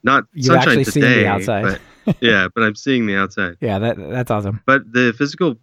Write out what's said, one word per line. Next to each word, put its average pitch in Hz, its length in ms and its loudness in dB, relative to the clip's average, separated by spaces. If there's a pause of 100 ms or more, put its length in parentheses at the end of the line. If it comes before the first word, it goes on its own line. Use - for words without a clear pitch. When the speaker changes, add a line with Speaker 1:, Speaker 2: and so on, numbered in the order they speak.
Speaker 1:
Not 135 220 2 (100)
Speaker 2:
You 143 80 -8
Speaker 1:
sunshine 127 260 4 (120)
Speaker 2:
actually 131 40 2
see - 160 -2
the 117 80 4
Speaker 1:
today, 110 180 4
Speaker 2:
outside. 101 520 -2 (260)
Speaker 1:
but, 190 120 0
<laughs> - 40 -12
yeah, 101 340 2
but 117 80 0
I'm 107 120 0
seeing 123 320 -2
the 98 100 -2
outside. 95 460 -4
Speaker 2:
Yeah, 104 160 -2
that, 117 180 -2
that's 110 340 -6
awesome. 104 360 -4
Speaker 1:
But 131 160 2 (100)
the 123 240 2
physical 143 460 -2